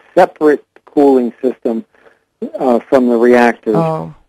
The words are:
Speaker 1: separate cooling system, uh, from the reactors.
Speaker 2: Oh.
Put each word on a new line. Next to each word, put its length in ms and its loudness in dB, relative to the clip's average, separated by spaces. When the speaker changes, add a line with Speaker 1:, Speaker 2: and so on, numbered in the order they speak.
Speaker 1:
separate 500 0
cooling 480 0
system, 420 -6
uh, 220 0
from 300 0
the 80 0
reactors. 580 0
Speaker 2:
Oh. 400 -6